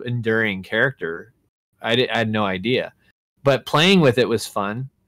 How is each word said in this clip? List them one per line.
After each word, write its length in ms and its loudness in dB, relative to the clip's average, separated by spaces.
enduring 580 -2
character. 680 -4
I 160 -2
di-, 140 0
I 80 -2
had 120 -2
no 140 0
idea, 480 -2
but 220 2
playing 360 4
with 180 4
it 100 2
was 180 -2
fun. 440 -6